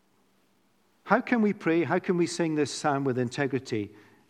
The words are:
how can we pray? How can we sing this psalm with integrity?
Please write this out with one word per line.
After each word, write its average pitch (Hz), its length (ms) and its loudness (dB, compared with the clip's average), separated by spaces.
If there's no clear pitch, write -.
how 226 180 4
can 240 220 2
we 208 100 4
pray? 170 300 2
How 156 160 0
can 180 180 0
we 170 100 2
sing 160 280 -2
this 147 180 0
psalm 139 300 -2
with 127 160 0
integrity? 127 720 -4